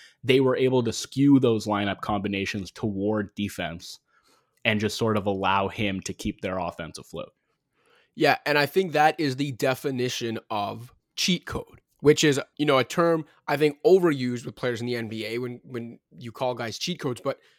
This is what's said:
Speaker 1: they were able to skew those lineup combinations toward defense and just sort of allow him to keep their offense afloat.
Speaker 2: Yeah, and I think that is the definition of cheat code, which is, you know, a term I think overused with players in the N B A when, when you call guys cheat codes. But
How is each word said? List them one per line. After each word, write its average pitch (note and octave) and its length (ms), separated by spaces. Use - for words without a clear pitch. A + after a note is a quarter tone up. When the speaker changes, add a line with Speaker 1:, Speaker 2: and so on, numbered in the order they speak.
Speaker 1:
they B2+ 160
were C3 160
able C3 260
to A#2 100
skew C#3 460
those A#2 280
lineup G2+ 340
combinations G2 720
toward G#2 640
defense F2+ 640
and G#2+ 160
just G#2 180
sort A2 180
of G2+ 100
allow G2 420
him G2 320
to F#2+ 120
keep - 280
their F#2 180
offense E2+ 400
afloat. - 340
Speaker 2:
Yeah, C#3+ 280
and D3 140
I C#3+ 80
think F#3 260
that D3+ 280
is C#3 160
the C#3+ 160
definition B2 840
of G#2+ 420
cheat - 300
code, - 340
which D3 240
is, C#3+ 140
you D3 80
know, C#3+ 120
a B2+ 60
term E3 400
I D3 80
think D3 280
overused D3 600
with A#2+ 120
players A#2+ 240
in A#2+ 60
the B2 100
N A2+ 120
B A2 180
A A2+ 120
when, B2 260
when A#2 340
you A#2 140
call B2+ 220
guys A#2 240
cheat - 220
codes. B2+ 220
But - 160